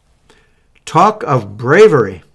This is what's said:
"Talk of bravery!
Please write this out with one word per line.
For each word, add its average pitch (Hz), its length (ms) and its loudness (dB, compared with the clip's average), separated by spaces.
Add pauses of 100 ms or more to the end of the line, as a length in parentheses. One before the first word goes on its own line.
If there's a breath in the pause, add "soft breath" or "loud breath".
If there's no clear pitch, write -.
(840 soft breath)
"Talk 190 380 0
of 107 340 -4
bravery! 123 640 2 (120)